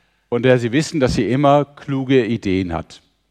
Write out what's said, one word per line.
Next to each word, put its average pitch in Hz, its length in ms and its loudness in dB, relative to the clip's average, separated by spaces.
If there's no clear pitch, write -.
von 120 120 -4
der 127 160 4
sie 117 140 -4
wissen, 156 280 -2
dass 127 140 0
sie 107 160 -2
immer 143 360 2
kluge 135 580 -2
Ideen 95 480 -2
hat. - 300 -10